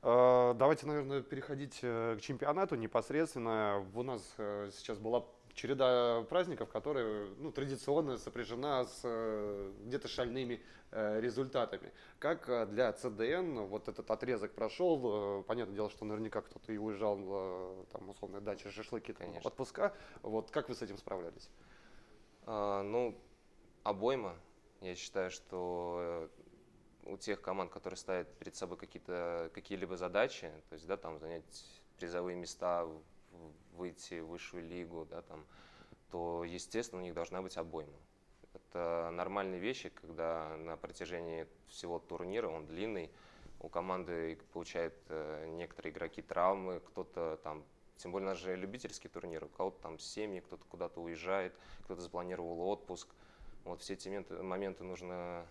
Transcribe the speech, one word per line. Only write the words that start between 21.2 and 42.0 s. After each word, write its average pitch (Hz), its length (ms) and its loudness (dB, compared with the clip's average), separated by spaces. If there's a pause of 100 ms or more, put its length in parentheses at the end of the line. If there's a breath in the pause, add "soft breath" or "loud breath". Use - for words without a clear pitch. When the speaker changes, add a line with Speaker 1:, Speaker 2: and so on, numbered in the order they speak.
Speaker 2:
А, 101 380 2
ну, 113 320 2 (680)
обойма. 104 520 2 (460)
Я 92 140 -4
считаю, 92 360 -2
что, 87 680 -2 (1080)
э, - 60 -10
у 98 60 -6
тех 101 240 -2
команд, 92 300 -2
которые 92 260 -8
ставят 90 300 -2 (100)
перед - 180 -12
собой 90 220 -6
какие-то, 85 760 -4
какие-либо 92 440 -4
задачи, 90 540 2 (180)
то - 40 -12
есть, 80 140 -14
да, 98 100 0
там, 82 220 -8
занять 80 460 -10 (320)
призовые 87 380 -2
места, 87 500 0
в-, 80 160 -8 (760)
выйти 87 420 -8
в 80 80 -6
высшую 85 400 -8
лигу, 85 420 -8
да, 82 140 -10
там, 78 200 -14 (680 loud breath)
то, 85 320 0
естественно, 90 580 -4
у - 40 -6
них 87 80 -6
должна 85 280 -2
быть 92 160 -6
обойма. 78 400 -4 (560)
Это 85 600 0
нормальные 92 460 0
вещи, 104 300 -2
когда 82 680 -2
на 82 200 -6
протяжении 85 680 -4 (220)
всего 85 300 -4
турнира, 90 500 -2